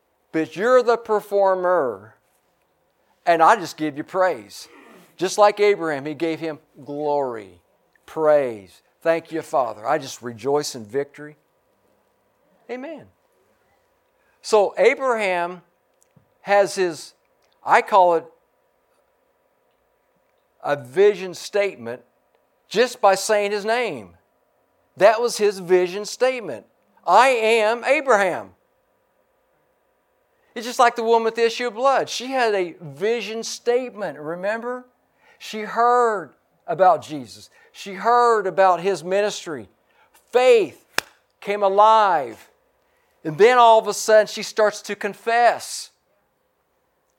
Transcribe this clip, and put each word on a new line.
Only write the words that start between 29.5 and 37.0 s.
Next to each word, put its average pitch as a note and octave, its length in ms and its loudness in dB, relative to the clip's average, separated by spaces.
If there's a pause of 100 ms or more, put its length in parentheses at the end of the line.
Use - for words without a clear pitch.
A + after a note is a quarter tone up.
It's A3+ 140 -12
just B3 120 -8
like A#3+ 160 2
the A#3 80 -6
woman A3+ 220 2
with A3+ 100 -4
the A#3 100 0
issue A#3 220 -2
of G#3 80 -10
blood. A#3+ 340 0
She A#3+ 180 -10
had B3+ 260 -2
a F3+ 280 -4
vision G#3 640 -6
statement, G#3 760 -6
remember? A3 640 -8 (540)
She G#3+ 220 -12
heard A3+ 720 0 (340)
about E3+ 340 2